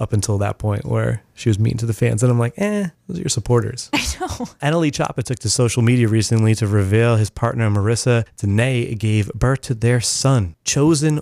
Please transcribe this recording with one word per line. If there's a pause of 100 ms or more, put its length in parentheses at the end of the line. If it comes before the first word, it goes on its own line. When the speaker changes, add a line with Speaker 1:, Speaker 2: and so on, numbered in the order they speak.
Speaker 1:
up
until
that
point
where (100)
she
was
mean
to
the
fans.
And
I'm
like,
"Eh, (200)
those
are
your
supporters."
Speaker 2:
<laughs>
I (160)
know. (360)
Speaker 1:
Annalie
Choppa
took
to
social
media
recently
to
reveal
his
partner,
Marissa (100)
Tomei,
gave
birth
to
their
son,
Chosen